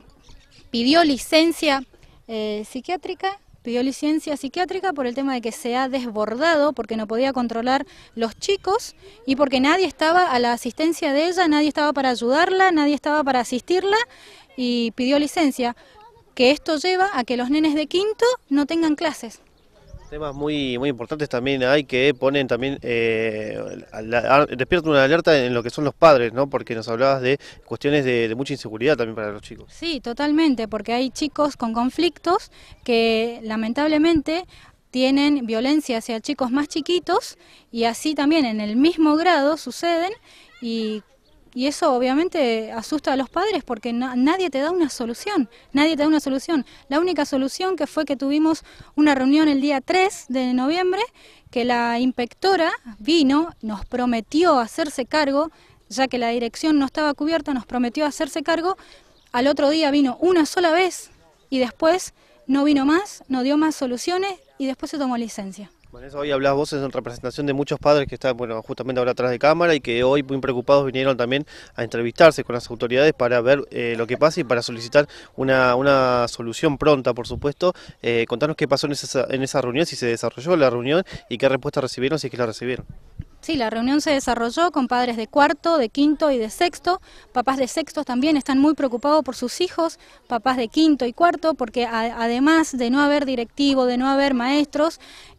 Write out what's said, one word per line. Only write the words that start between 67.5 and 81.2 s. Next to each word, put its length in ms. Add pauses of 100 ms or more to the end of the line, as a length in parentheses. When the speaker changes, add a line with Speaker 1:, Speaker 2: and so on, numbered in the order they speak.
Speaker 2:
muchos 260
padres 300
que 60
están, 200
bueno, 280
justamente 360
ahora 140
atrás 180
de 80
cámara 360
y 60
que 220
hoy 200
muy 180
preocupados 460
vinieron 320
también 260 (300)
a 100
entrevistarse 600
con 100
las 160
autoridades 420
para 300
ver, 280
eh, 280
lo 80
que 100
pasa 240
y 40
para 180
solicitar 440 (300)
una, 380
una 540
solución 500
pronta, 340
por 140
supuesto. 480 (260)
Eh, 260
contanos 300
qué 100
pasó 200
en 60
esa, 360
en 140
esa 180
reunión, 240
si 100
se 120
desarrolló 500
la 140
reunión 340 (240)